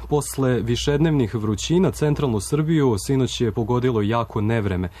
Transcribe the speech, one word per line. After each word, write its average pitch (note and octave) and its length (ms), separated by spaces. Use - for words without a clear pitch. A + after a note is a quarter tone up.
Posle C3+ 520
višednevnih C#3 720
vrućina A2 560
centralnu C#3+ 480
Srbiju D3 580
sinoć C3 440
je A2+ 100
pogodilo A#2+ 500
jako A2 400
nevreme. G2+ 480